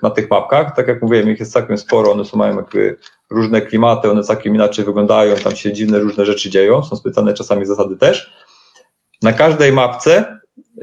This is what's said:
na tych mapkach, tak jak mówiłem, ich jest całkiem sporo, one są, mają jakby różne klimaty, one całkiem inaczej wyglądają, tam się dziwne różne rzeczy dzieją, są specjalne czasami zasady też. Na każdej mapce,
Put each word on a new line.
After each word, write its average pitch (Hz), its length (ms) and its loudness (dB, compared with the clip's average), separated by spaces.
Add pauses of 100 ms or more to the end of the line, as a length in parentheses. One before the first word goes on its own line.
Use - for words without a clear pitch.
na 107 80 0
tych 107 200 -4
mapkach, 143 460 0
tak 123 120 0
jak 120 140 -2
mówiłem, 113 280 2
ich 107 100 -2
jest 110 140 -10
całkiem 107 240 0
sporo, 107 340 0
one 104 140 -2
są, 110 120 -8
mają 104 180 0
jakby 101 420 -4 (320)
różne 110 320 0
klimaty, 110 500 0
one 104 120 0
całkiem 107 320 -2
inaczej 104 300 0
wyglądają, 104 500 2
tam 104 200 -4
się 104 180 -6
dziwne 107 260 0
różne 101 260 -2
rzeczy 101 240 -2
dzieją, 101 340 2
są 104 120 -8
specjalne 104 380 -2
czasami 101 320 -4
zasady 98 320 -4
też. - 360 0 (880)
Na 113 120 2
każdej 151 400 4
mapce, 135 640 0 (440)